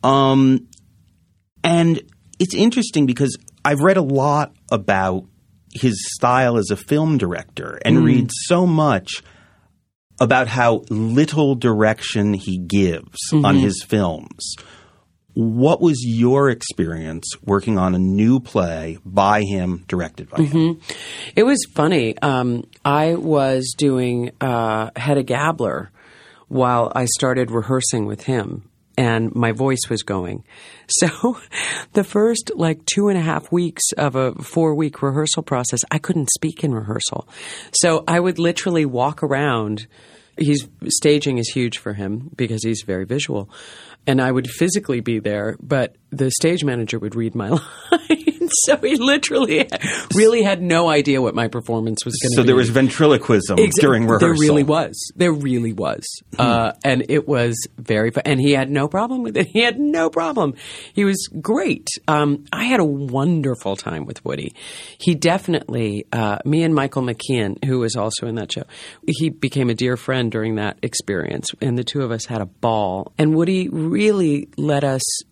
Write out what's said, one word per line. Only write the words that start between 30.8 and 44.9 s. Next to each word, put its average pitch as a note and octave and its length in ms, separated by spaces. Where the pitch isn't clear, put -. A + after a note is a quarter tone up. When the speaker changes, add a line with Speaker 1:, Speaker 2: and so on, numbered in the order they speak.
Speaker 2:
So - 480
the G3+ 100
first, A3+ 500
like, D#3+ 320
two G3+ 220
and G3 100
a - 20
half D#3+ 300
weeks F3 320
of C#3 160
a C3 220
four-week D#3 680
rehearsal D3 400
process, B2 380
I D#3 80
couldn't E3 320
speak - 320
in D3 100
rehearsal. G#2+ 560
So E3 320
I E3+ 140
would F3 180
literally E3+ 480
walk C3 380
around. A#2 640
He's, D3 300
staging C#3+ 520
is A#2 140
huge A#2+ 260
for - 140
him G#2 440
because A2 260
he's A2+ 240
very F#2+ 180
visual. A#2+ 460
And C3+ 160
I B2+ 80
would B2 180
physically E3+ 520